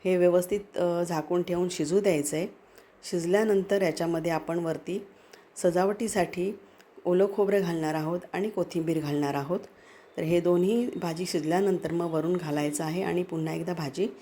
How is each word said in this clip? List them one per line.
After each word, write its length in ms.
हे 120
व्यवस्थित, 600
अ, 260
झाकून 380
ठेवून 260
शिजू 320
द्यायचं 360
आहे. 100
शिजल्यानंतर 720
याच्यामध्ये 500
आपण 260
वरती 480
सजावटीसाठी 960
ओलं 300
खोबरं 260
घालणार 340
आहोत 260
आणि 180
कोथिंबीर 500
घालणार 340
आहोत. 260
तर 60
हे 180
दोन्ही 560
भाजी 300
शिजल्यानंतर 680
मग 180
वरून 260
घालायचं 480
आहे 180
आणि 200
पुन्हा 320
एकदा 180
भाजी 360